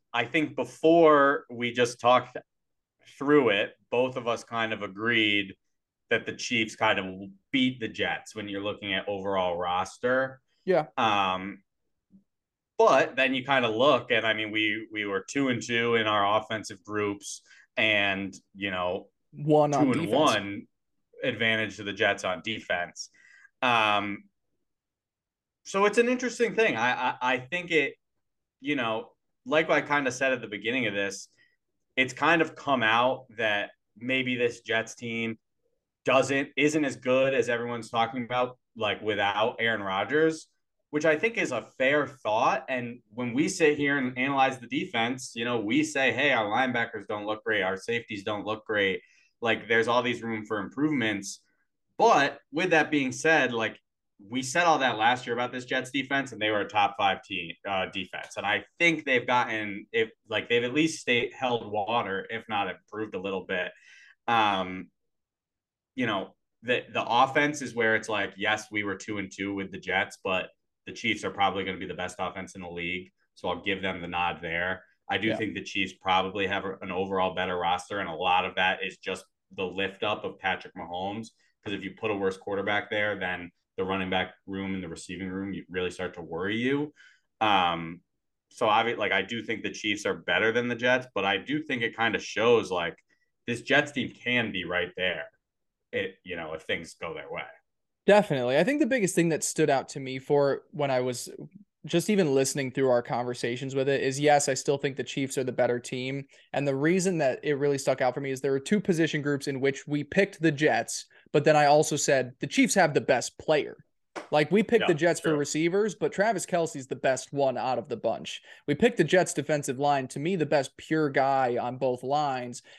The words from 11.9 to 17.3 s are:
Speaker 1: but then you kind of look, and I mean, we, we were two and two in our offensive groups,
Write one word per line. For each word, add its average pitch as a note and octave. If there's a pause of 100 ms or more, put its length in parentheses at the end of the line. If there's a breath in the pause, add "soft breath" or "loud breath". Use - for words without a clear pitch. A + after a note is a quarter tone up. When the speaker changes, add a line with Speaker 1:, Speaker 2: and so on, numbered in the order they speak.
Speaker 1:
but D#3+
then C3
you B2+
kind C3+
of A2
look, C3
and A2+
I A2
mean, A2
we, A2
we G#2+
were G2
two C#3
and A2+
two A#2
in A2+
our G#2
offensive G#2+
groups, G#2 (340 soft breath)